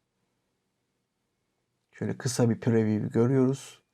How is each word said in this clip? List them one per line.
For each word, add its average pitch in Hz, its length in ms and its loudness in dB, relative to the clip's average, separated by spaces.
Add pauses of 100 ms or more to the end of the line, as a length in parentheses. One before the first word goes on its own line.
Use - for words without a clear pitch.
(1900)
Şöyle 107 260 -6
kısa 123 320 0
bir 110 100 0
preview 107 480 0
görüyoruz. 131 760 0 (120)